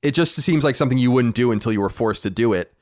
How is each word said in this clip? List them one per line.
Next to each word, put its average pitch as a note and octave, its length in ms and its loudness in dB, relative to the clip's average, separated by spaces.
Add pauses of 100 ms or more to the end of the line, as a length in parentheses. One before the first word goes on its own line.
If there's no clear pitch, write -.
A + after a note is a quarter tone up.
it D3 80 0
just D#3+ 240 0
seems D#3+ 280 0
like C#3 120 0
something C3 240 0
you B2 100 2
wouldn't B2 240 2
do A#2+ 180 2
until A2 200 -2
you G#2+ 100 0
were G2 80 0
forced G#2+ 340 -2
to G#2 60 -4
do A2 240 0
it. F2+ 180 -4 (100)